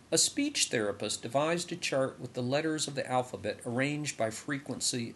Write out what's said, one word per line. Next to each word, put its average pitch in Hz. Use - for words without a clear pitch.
A 160
speech -
therapist 104
devised 156
a 170
chart 135
with 131
the 127
letters 151
of 147
the 131
alphabet 107
arranged 139
by 113
frequency 127